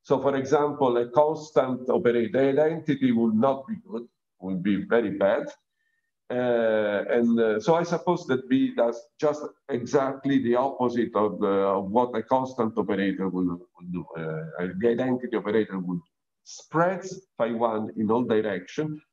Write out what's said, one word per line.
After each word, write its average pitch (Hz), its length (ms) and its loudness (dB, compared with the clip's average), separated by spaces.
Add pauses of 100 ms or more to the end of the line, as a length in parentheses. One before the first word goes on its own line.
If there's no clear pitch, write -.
So 135 180 0
for 135 160 2
example, 139 600 2
a 120 120 0
constant 147 800 0
operator, 117 420 2
the 135 180 2
identity 147 640 0
would 113 240 2
not 135 320 2
be 110 80 -6 (120)
good, 117 200 -10 (320)
would 92 240 -6
be 98 200 0
very 113 280 0
bad. 101 340 0 (840)
Uh, 113 800 0
and, 117 300 2
uh, 110 200 2
so 165 160 4
I 175 80 0
suppose 175 420 -2
that 123 240 -2
B 131 260 2
does 117 240 0 (200)
just 151 240 0 (260)
exactly 135 720 0
the 120 140 2
opposite 123 600 0
of, 101 240 0
the, 101 80 2
of 98 440 0
what 120 240 0
a 110 80 -2
constant 131 540 0
operator 95 520 0
will, 87 300 -2 (160)
will 87 160 -16
do. 87 120 -6 (140)
Uh, 80 500 -6 (120)
the 117 100 4
identity 123 480 -2
operator 104 400 0
would 90 220 -4 (440)
spreads - 800 -4 (160)
phi 117 140 0
one 110 460 0
in 107 140 0
all 123 120 2
direction. 107 760 -2 (140)